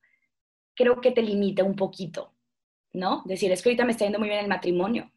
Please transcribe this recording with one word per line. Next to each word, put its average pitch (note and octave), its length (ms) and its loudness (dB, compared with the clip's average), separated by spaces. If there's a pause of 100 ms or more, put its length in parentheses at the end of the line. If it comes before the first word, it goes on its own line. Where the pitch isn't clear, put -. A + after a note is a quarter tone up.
(760)
creo A#3+ 240 4
que B3 100 4
te A#3+ 120 2
limita G3+ 420 0
un G3 120 0
poquito, F#3+ 580 -6 (580)
¿no? F#3 320 -2
Decir, F#3 280 0
"Es F3+ 100 -2
que A#3+ 60 4
ahorita A#3+ 160 2
me A#3+ 80 0
está A3 120 0
yendo G#3 140 -2
muy G#3+ 100 -2
bien G#3 120 -2
el G3+ 80 -4
matrimonio, F3+ 680 -2